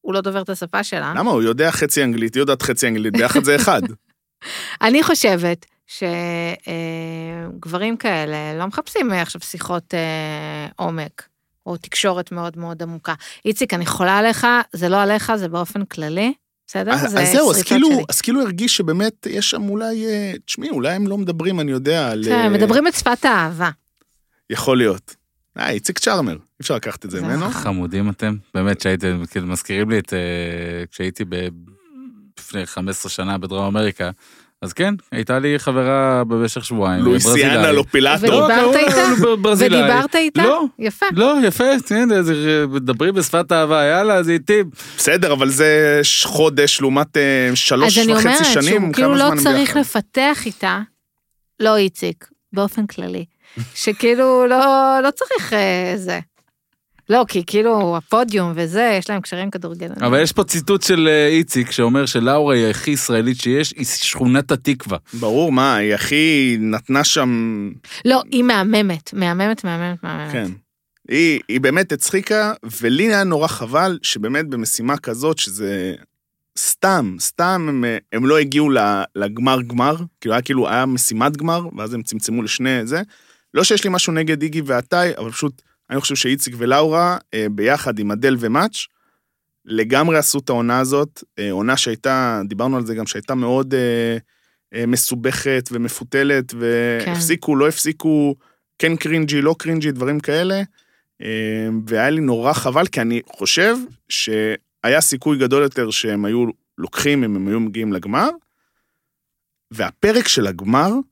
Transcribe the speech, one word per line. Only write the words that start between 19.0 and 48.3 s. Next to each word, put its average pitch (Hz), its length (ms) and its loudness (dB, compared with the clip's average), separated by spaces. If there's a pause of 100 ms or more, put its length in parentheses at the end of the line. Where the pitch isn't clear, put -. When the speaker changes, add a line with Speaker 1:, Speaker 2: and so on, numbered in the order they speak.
Speaker 2:
יש 208 200 -2
שם 214 180 -4
אולי, 220 380 -4
אה, 208 260 -4 (140)
תשמעי, 269 240 -8
אולי 147 220 -2
הם 202 140 -2
לא 196 120 -2
מדברים, 175 420 -2
אני 147 100 -4
יודע, 135 400 0
על, 110 140 -4
Speaker 1:
כן, 113 80 0
Speaker 2:
אה, 233 160 2
Speaker 1:
מדברים 214 380 4
את 349 80 0
שפת 240 300 -2
האהבה. 175 460 0 (800)
Speaker 2:
יכול 127 280 2
להיות. 101 360 0 (440)
אה, - 120 -4
איציק - 280 -4
צ'ארמר, 165 340 0
אי 78 60 -8 (220)
אפשר - 140 -2
לקחת - 300 -8
את 98 60 -10
זה 117 100 -6
Speaker 1:
זה 85 60 -6
Speaker 2:
ממנו. 156 200 -2
Speaker 1:
נכון. 247 160 -6
Speaker 3:
חמודים 95 480 -2
אתם, 107 260 -4 (180)
באמת 95 260 0
שהייתם, 92 500 -2
כאילו, 90 160 -6
מזכירים 98 440 -4
לי 110 80 2
את, - 140 -4
אה, 95 60 -2 (720)
כשהייתי 92 380 -6
ב-, 90 200 -6 (880)
לפני 95 280 -10
חמש 92 240 -8
עשרה 95 200 -8
שנה 95 280 -6
בדרום 95 260 -6
אמריקה, 98 460 -2 (520)
אז 92 100 -10
כן, 196 220 0 (180)
הייתה 127 260 -2
לי 143 200 0
חברה 131 640 2
במשך 117 400 -2
שבועיים, 95 400 0
Speaker 2:
לואיסיאנה 135 500 4
Speaker 3:
ברזילאית. 151 200 4
Speaker 2:
לופילטו. 143 480 4
Speaker 1:
ודיברת 247 280 4
Speaker 3:
לא, 226 60 6
קראו 247 160 6
לה 285 80 6
Speaker 1:
איתה? 262 420 4
Speaker 3:
בר-, 226 140 4
ברזילאית. 202 480 4
Speaker 1:
ודיברת 247 300 2
איתה? 320 280 2
Speaker 3:
לא. 302 220 4 (140)
Speaker 1:
יפה. 220 340 -2
Speaker 3:
לא, 240 320 4
יפה, 214 200 2 (260)
הנה, 214 320 4
זה, 165 120 2 (360)
מדברים 135 440 0
בשפת 175 380 0
אהבה, 156 320 4
יאללה, 185 380 4
זה 165 100 0
איתי. 208 300 2 (340)
Speaker 2:
בסדר, 170 360 2
אבל 135 160 4
זה 151 540 4
ש-, - 240 2
חודש 147 540 4
לעומת, 139 360 2
אה, 135 380 4
שלוש 143 440 2
Speaker 1:
אז 226 60 4
אני 226 80 4
Speaker 2:
וחצי 220 160 4
Speaker 1:
אומרת 294 160 4